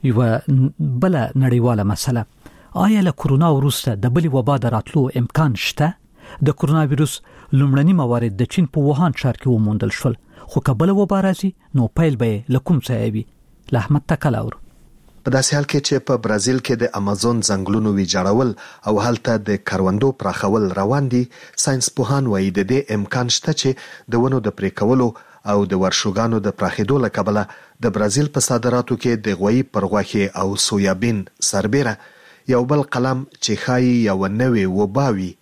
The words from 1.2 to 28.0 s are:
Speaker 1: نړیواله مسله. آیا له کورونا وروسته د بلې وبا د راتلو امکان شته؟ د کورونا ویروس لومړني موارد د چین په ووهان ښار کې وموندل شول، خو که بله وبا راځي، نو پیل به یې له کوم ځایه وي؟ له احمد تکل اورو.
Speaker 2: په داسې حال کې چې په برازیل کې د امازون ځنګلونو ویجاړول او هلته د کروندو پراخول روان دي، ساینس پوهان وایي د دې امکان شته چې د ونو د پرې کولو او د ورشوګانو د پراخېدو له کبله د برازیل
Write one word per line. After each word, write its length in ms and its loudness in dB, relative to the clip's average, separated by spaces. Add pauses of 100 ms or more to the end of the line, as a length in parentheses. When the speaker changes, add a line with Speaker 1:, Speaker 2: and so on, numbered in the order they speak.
Speaker 1:
نړیواله 520 2
مسله. 320 -2 (600)
آیا 220 4
له 160 -4
کورونا 320 4
وروسته 380 0
د 200 -2
بلې 140 2 (100)
وبا 280 0
د 120 0
راتلو 320 0 (140)
امکان 420 0
شته؟ 260 -2 (560)
د 100 0
کورونا 320 2
ویروس 240 0 (440)
لومړني 380 4
موارد 440 0
د 120 0
چین 220 2
په 80 0
ووهان 380 2
ښار 200 0
کې 120 -2
وموندل 440 2
شول، 180 -2 (360)
خو 160 0
که 60 2 (100)
بله 160 2
وبا 260 2
راځي، 260 0 (280)
نو 100 2 (100)
پیل 220 2
به 80 2
یې 260 -2
له 140 2
کوم 100 4 (100)
ځایه 260 -2
وي؟ 100 -4 (480)
له 80 2
احمد 320 0
تکل 260 0
اورو. 220 -8 (640)
Speaker 2:
په 100 -2
داسې 220 2
حال 160 0
کې 140 2
چې 240 0
په 160 0
برازیل 400 0
کې 160 0
د 20 2 (160)
امازون 480 0
ځنګلونو 500 0
ویجاړول 560 2 (380)
او 20 2 (120)
هلته 420 -2
د 120 0 (120)
کروندو 360 2 (140)
پراخول 560 0
روان 380 0
دي، 60 2 (420)
ساینس 340 -2
پوهان 340 0
وایي 160 0 (100)
د 120 -2
دې 280 0
امکان 380 -2
شته 240 -2
چې 100 0 (440)
د 100 2
ونو 220 0
د 140 -4
پرې 100 0 (100)
کولو 280 2 (440)
او 60 4 (140)
د 100 0
ورشوګانو 640 0
د 160 -4
پراخېدو 420 0
له 140 -4
کبله 240 0 (440)
د 120 -2
برازیل 400 0